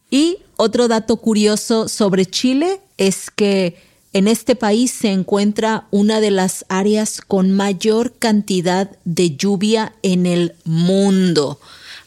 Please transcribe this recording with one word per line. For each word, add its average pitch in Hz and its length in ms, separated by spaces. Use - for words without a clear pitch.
Y 320 260
otro 226 320
dato 226 280
curioso 214 720
sobre 190 380
Chile 294 560
es 196 340
que 190 460
en 196 160
este 233 280
país 233 360
se 214 200
encuentra 208 800
una 214 280
de 214 120
las 190 360
áreas 208 580
con 190 260
mayor 202 680
cantidad 196 720
de 170 320
lluvia 208 560
en 180 220
el 175 280
mundo. 175 920